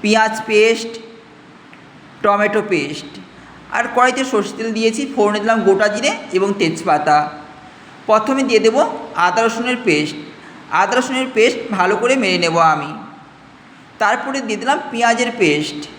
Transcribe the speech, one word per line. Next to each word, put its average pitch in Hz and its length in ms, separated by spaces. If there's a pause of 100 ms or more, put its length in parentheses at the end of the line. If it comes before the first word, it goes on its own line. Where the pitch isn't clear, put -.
পেঁয়াজ 220 320 (140)
পেস্ট, 220 440 (1300)
টমেটো 208 380 (100)
পেস্ট, 147 400 (640)
আর 240 80 (100)
কড়াইতে 247 360
সরষের 208 260
তেল 226 200
দিয়েছি, 226 240 (120)
ফোড়নে 208 300
দিলাম 226 240
গোটা 196 260
জিরে 240 180 (260)
এবং 196 120 (100)
তেজপাতা। 156 580 (880)
প্রথমে 220 360
দিয়ে 220 220
দেব 226 120 (500)
আদা 185 140
রসুনের 233 440
পেস্ট। 151 320 (640)
আদা 196 140
রসুনের 254 380
পেস্ট 226 240 (200)
ভালো 185 240
করে 247 140
মেরে 190 280
নেব 165 120 (180)
আমি। 151 180 (1080)
তারপরে 254 480
দিয়ে 214 140
দিলাম 269 160 (140)
পেঁয়াজের 233 480
পেস্ট। 151 400 (200)